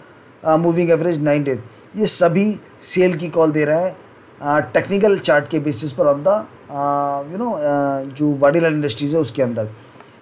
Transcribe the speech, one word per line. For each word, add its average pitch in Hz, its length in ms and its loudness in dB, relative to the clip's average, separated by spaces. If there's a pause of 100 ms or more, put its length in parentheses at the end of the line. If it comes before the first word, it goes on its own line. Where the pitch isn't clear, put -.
(480)
uh, 160 100 4
moving 170 280 2
average 165 320 2
nine 147 260 0
days। 131 140 -2 (380)
ये 208 100 0
सभी 190 540 0 (220)
सेल 180 320 2
की 165 140 -6
कॉल 160 240 2
दे 151 120 0
रहे 156 180 0
हैं, 185 140 -4 (500)
uh, 147 280 0
टेक्निकल 196 440 2
चार्ट 147 300 2
के 156 100 -2
बेसिस 147 340 -4
पर 160 120 -2
on 143 120 4
the, 170 180 0
uh, 143 1000 -4
you 196 100 -8
know, 240 120 -4
uh, 139 600 -2
जो 147 260 0
वाडीलाल 160 300 4
इंडस्ट्रीज 143 420 -2
है 165 60 2
उसके 135 220 -4
अंदर। 113 220 -2 (580)